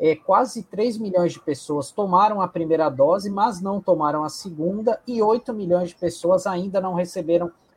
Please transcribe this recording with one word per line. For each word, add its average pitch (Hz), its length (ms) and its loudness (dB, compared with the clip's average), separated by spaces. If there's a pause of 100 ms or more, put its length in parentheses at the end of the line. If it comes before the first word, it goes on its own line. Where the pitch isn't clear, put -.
é, 156 140 4
quase 208 480 0
três 214 340 -2
milhões 180 360 0
de - 80 -16
pessoas 147 500 -4
tomaram 202 500 2
a 180 60 0
primeira 160 400 0
dose, 156 420 2
mas 196 300 0
não 196 220 -4
tomaram 151 420 2
a 156 60 -4
segunda, 196 760 -4
e 233 160 -2
oito 226 320 2
milhões 180 360 0
de - 60 -18
pessoas 180 520 0
ainda 190 320 -2
não 185 140 -4
receberam 170 580 0 (260)